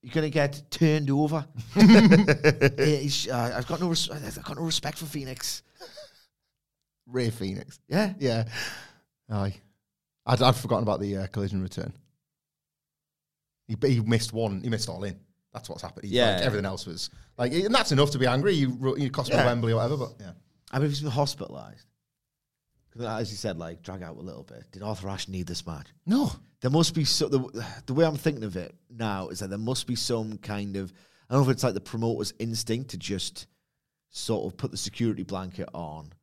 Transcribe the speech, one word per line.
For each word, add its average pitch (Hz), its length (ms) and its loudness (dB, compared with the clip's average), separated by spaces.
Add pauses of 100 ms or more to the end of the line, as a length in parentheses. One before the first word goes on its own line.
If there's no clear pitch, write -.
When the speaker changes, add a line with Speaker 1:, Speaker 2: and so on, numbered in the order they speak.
Speaker 1:
You're 123 120 -16
gonna 156 160 2
get 143 420 0
turned 151 400 2
over. 151 340 0 (160)
Speaker 2:
<laughs> - 140 -10
Speaker 1:
It's, 151 1500 8
uh, 120 300 -2
I've 131 100 -6
got 165 140 -4
no 180 80 0
res-, 160 200 0
I've 139 340 -10
got 156 140 -10
no 160 60 -6
respect 160 340 -2
for 165 80 -10
Phoenix. 139 560 -8 (1400)
Speaker 3:
Rey 120 240 -2
Fenix. 98 580 -8
Speaker 1:
Yeah. 196 320 0
Speaker 3:
Yeah. 113 260 0 (840)
Aye. 98 260 -2 (720)
I'd, 120 160 4
I'd 127 140 8
forgotten 113 280 0
about 107 180 0
the, 101 160 -4
uh, 95 100 -6
Collision 98 340 -4
return. 92 320 -8 (1700)
He, 113 80 -6 (100)
he 131 160 4
missed 113 320 0
one. 107 280 -2
He 123 80 -4
missed 110 200 -2
All 90 140 -8
In. 98 160 -8 (340)
That's - 160 -14
what's 85 120 -12
happened. 90 240 -12
He, 101 100 -4
Speaker 1:
Yeah. 113 200 4
Speaker 3:
like, 90 80 0
everything 107 220 0
else 95 200 -6
was, - 240 -10 (280)
like, 123 160 -2
and 196 200 0
that's 247 200 2
enough 143 180 4
to 143 80 -4
be 127 80 4
angry. 143 260 2
You, 139 260 2
ru-, 131 180 0
you 139 120 -2
cost 135 220 -4
me 143 60 2
Speaker 1:
Yeah. 135 80 4
Speaker 3:
Wembley 117 280 2
or 113 40 2
whatever, 120 200 0
but 123 220 -6
yeah. 92 120 -16 (400)
Speaker 1:
I 131 80 -2
mean, 147 60 2
if 147 60 0
he's 143 100 -4
been 147 100 -4
hospitalized, 67 760 -4 (1040)
'cause 117 120 -10
as 110 280 -4
you 101 60 -10
said, 95 200 -6
like, 82 240 -12
drag 95 220 -12
out 82 140 -14
a - 40 -16
little 71 220 -14
bit. - 280 -20
Did 98 120 -16
Arthur 98 260 -6
Ashe 95 200 -8
need 90 180 -6
this - 180 -8
match? 76 220 -12 (180)
Speaker 3:
No. 233 260 2 (300)
Speaker 1:
There 127 100 0
must 165 220 4
be 151 120 0
so, - 240 2
the, 131 360 0 (200)
the 131 80 -4
way 160 120 6
I'm 151 120 0
thinking 139 260 -2
of 92 140 -6
it - 180 -10 (140)
now 107 400 -4
is 90 100 -10
that 98 100 -8
there 98 80 -6
must 120 300 -4
be 120 80 -2
some 110 420 -4
kind 101 380 -8
of, 95 160 -6 (380)
I 120 40 -4
don't 139 100 6
know 127 60 4
if 135 60 4
it's, - 80 -4
like, 120 100 2
the - 80 -4
promoter's 113 580 -4
instinct 113 520 -4
to 95 60 -10
just - 500 -8 (600)
sort - 420 -4
of - 60 -18
put - 140 -6
the - 60 -10
security 110 460 -2
blanket 92 500 -8
on 78 500 -12